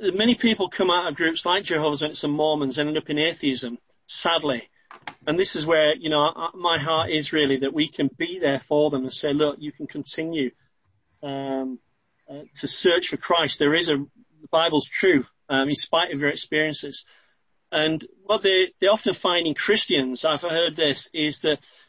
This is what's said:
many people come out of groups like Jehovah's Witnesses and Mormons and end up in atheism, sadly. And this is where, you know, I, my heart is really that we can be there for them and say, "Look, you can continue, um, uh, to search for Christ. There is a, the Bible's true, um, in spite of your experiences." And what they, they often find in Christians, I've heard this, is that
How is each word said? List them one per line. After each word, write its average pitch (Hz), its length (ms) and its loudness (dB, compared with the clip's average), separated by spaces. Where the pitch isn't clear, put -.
many 208 340 2
people 214 340 0
come 185 220 0
out 175 180 0
of 151 80 -4
groups 165 300 -2
like 180 180 0
Jehovah's 151 380 0
Witnesses 156 220 -4
and 147 100 -2
Mormons 151 440 0
and 147 100 0
end 156 100 -2
up 147 100 -6
in 147 100 -2
atheism, 135 600 -2
sadly. 151 600 -2
And 151 120 0
this 190 160 0
is 156 120 -4
where, 156 280 4
you 156 160 -4
know, 151 100 2
I, 160 340 0
my 175 240 0
heart 160 320 0
is 151 220 -2
really 139 260 2
that 135 160 -2
we 156 140 0
can 147 280 0
be 175 240 -6
there 139 180 2
for 151 320 2
them 135 120 -2
and 131 100 -6
say, 147 200 -2
"Look, 147 280 0
you 147 100 -10
can 143 160 -12
continue, 156 640 -6
um, 135 560 -6
uh, 143 140 -16
to - 140 -8
search 175 400 2
for - 100 -4
Christ. 160 400 -2
There 147 160 4
is 170 140 0
a, 151 100 2
the - 520 -14
Bible's 160 380 2
true, 160 360 4
um, 135 200 0
in 147 80 0
spite 175 360 0
of 139 80 -4
your 143 100 0
experiences." 151 720 -4
And 156 340 0
what 208 180 0
they, 185 380 4
they 185 80 2
often 208 260 2
find 175 320 0
in 151 80 0
Christians, 139 720 0
I've 156 180 0
heard 165 340 0
this, 151 360 0
is 151 280 -4
that 151 180 0